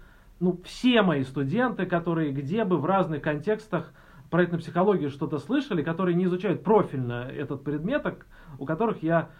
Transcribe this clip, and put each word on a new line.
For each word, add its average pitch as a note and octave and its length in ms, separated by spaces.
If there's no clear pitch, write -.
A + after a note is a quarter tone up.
ну, F3 240
все A#3+ 380
мои D3+ 200
студенты, F3+ 640
которые E3 460
где C#3+ 320
бы F3+ 120
в C#3 80
разных D#3+ 380
контекстах E3 680
про F3 140
этнопсихологию E3+ 640
что-то C#3 300
слышали, G#3+ 440
которые F3 340
не F#3 80
изучают F3+ 400
профильно C3 640
этот C3+ 340
предмет, D#3+ 400
а - 120
у C3+ 80
которых G3 360
я D#3+ 380